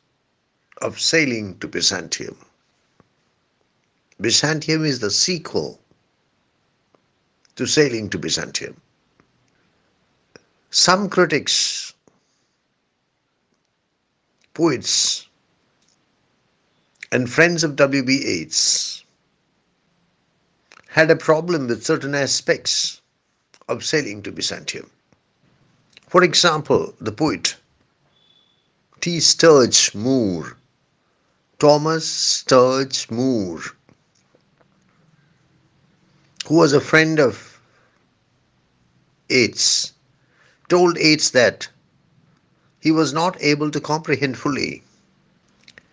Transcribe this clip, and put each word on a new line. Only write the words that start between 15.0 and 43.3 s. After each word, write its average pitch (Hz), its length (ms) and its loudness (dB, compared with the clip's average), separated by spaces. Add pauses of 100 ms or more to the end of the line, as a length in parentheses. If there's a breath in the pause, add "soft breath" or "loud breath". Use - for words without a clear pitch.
and 123 180 -2
friends 170 320 2
of 147 140 -4
W 139 260 2
B 135 220 0
Yeats - 800 -4 (1800)
had 156 220 4
a 127 60 4
problem 160 520 0
with 110 160 -4
certain 139 300 -2
aspects - 880 -4 (680)
of 120 160 -6
Sailing 104 380 -4
to 101 100 -12
Byzantium. - 580 -10 (1160)
For 180 160 4
example, 151 800 0
the 107 100 -6
poet 107 420 -4 (1500)
T. 170 200 -4
Sturge 139 760 6
Moore, 104 600 -2 (1000)
Thomas 151 500 4
Sturge 131 1040 0
Moore, 113 500 -4 (2750)
who 151 100 0
was 160 160 4
a 143 80 4
friend 156 400 2
of - 400 -2 (1700)
Yeats, - 640 0 (800)
told 180 280 4
Yeats 156 320 2
that 117 380 2 (1120)
he 156 100 2
was 156 220 2
not 175 300 0